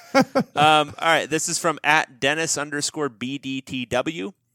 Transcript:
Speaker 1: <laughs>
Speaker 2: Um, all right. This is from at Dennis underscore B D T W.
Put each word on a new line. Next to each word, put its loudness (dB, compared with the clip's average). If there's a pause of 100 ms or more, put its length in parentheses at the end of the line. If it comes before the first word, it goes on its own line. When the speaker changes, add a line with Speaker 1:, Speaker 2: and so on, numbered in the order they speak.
(120)
Speaker 1:
<laughs> 4 (280)
Speaker 2:
Um, 4
all 0
right. 2
This -2
is -4
from -2
at 2
Dennis -2
underscore -4
B -8
D -8
T -8
W. -4 (220)